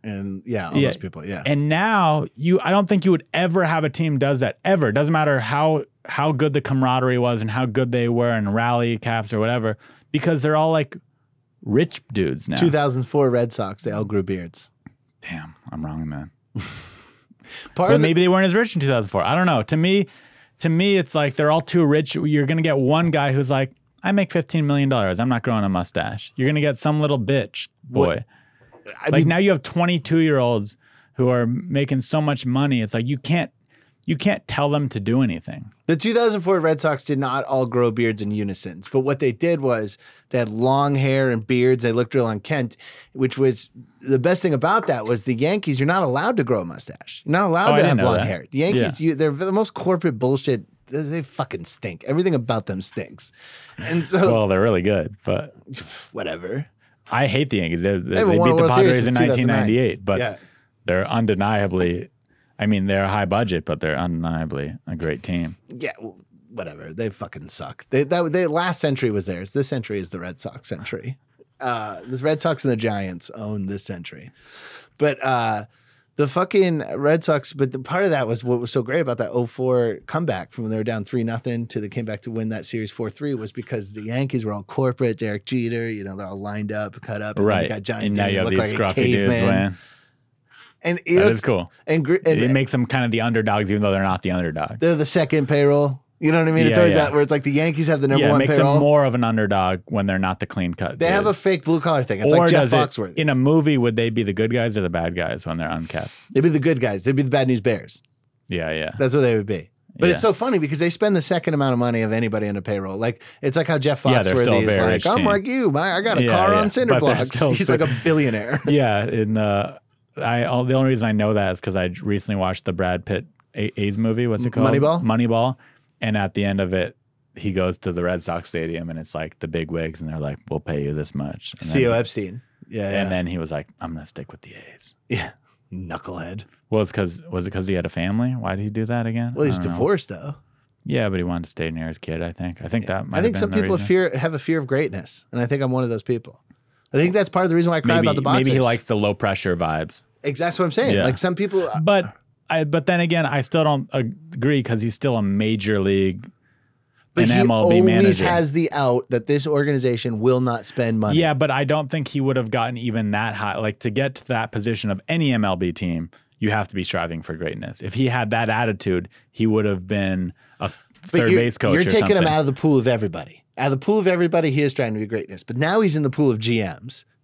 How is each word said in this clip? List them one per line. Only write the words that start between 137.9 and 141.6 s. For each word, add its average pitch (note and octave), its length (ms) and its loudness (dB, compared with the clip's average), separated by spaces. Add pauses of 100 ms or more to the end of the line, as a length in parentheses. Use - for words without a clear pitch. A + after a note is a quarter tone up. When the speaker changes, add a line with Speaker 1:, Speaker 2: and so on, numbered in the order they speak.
Speaker 2:
family? G#2+ 420 -2
Why G#2 240 -6
did G2+ 60 -6
he G#2+ 80 -4
do A2 140 -4
that A#2 220 -4
again? A#2 280 -4
Speaker 1:
Well, C#3+ 100 -2
he C#3+ 60 0
was G#2+ 80 -2
Speaker 2:
I F2+ 40 -6
don't F2 100 -4
know. E2+ 60 -6
Speaker 1:
divorced, E3 320 0
though. A#2+ 240 -12 (500)
Speaker 2:
Yeah, B2 240 -2
but F#2+ 100 -2
he F2 40 -2
wanted F2 220 -4
to - 60 -16
stay D#2+ 200 -6